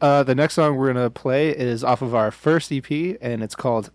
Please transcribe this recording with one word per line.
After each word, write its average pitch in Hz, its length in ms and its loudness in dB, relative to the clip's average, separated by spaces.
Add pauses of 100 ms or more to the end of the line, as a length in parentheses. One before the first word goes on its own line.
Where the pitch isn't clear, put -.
Uh, 143 220 6
the 127 120 2
next 151 200 2
song 151 220 2
we're 131 160 0
gonna 123 180 0
play 139 400 -2
is 123 320 -4
off 123 200 0
of 120 120 -4
our 110 160 2
first 156 400 -2
E 139 100 -4
P, 165 400 -6
and 120 220 -6
it's 107 140 -10
called 117 380 -2